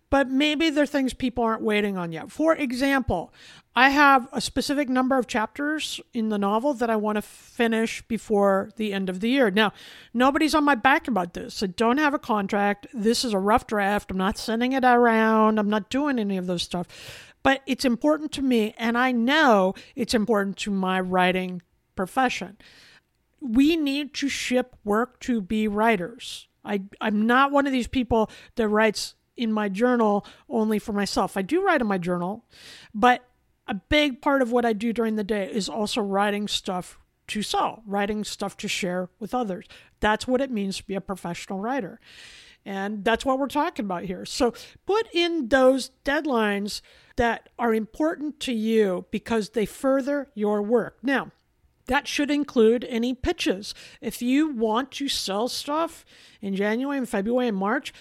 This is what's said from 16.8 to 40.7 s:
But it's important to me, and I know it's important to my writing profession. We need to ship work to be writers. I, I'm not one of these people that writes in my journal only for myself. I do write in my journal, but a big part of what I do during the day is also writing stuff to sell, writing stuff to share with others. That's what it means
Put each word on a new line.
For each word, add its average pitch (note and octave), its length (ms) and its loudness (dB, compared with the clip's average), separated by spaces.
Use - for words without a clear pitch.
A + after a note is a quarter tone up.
But C4 240 2
it's C4+ 200 -2
important D4 460 0
to C#4+ 100 -6
me, A#3 340 2
and A3+ 220 -2
I B3+ 140 2
know A#3 600 4
it's - 180 -2
important G3+ 460 0
to - 120 -6
my F#3 300 0
writing F#3 640 0
profession. G#3+ 640 -2
We C#4 360 4
need C#4+ 380 -4
to C#4+ 140 -4
ship - 560 -2
work G#3+ 360 0
to A#3 200 -2
be G#3+ 260 -2
writers. G#3+ 800 -2
I, G#3 180 -4
I'm G#3+ 260 0
not C4 240 4
one C#4 160 2
of C4+ 60 -2
these B3 160 0
people A#3 420 0
that A3 140 0
writes G#3+ 480 0
in A3+ 160 -2
my G#3+ 160 0
journal G#3+ 560 2
only A3 300 0
for G#3+ 140 -6
myself. G3+ 440 -2
I A3+ 60 -2
do C#4+ 180 0
write F4+ 200 2
in A3+ 80 0
my G3 100 0
journal, F3+ 460 -4
but B3 340 2
a - 80 -8
big D4 480 0
part C#4 200 2
of A3+ 100 0
what A#3+ 120 2
I A#3 80 0
do A3 200 -4
during A3 240 -2
the G#3+ 80 -4
day F#3+ 260 -4
is F#3+ 180 -4
also A#3 320 -4
writing G3+ 460 -2
stuff - 540 -8
to G#3 140 -6
sell, C#4 420 -2
writing G#3 380 -2
stuff - 360 -8
to G#3 100 -8
share F3+ 400 -4
with G3+ 160 -8
others. G#3+ 320 -4
That's G#3+ 300 0
what B3+ 120 2
it C4+ 120 -4
means G3 240 -4